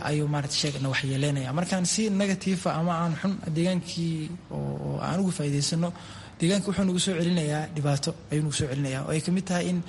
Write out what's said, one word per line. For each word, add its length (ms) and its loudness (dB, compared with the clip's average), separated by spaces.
ayuu, 220 2
maaragtay, 300 0
sheeg, 200 0
na 120 0
waxyeeleynaya. 640 0
Markaan 320 0
si 240 2
negative 540 2
ah 160 0
ama 140 2
aan 220 0
xun 180 -2
deegaankii 840 0
oo, 100 -8
oo 420 -4
aan 200 0
ugu 120 2
faa'iidaysano, 580 0
deegaanka 320 2
wuxuu 180 2
nagu 140 2
soo 140 2
celinayaa 500 2
dhibaato 360 2
ayuu 160 2
nagu 100 0
soo 140 0
celinayaa, 380 -2
oo 60 -4
ay 100 2
ka 100 -2
mid 140 2
tahay 240 0
in 200 2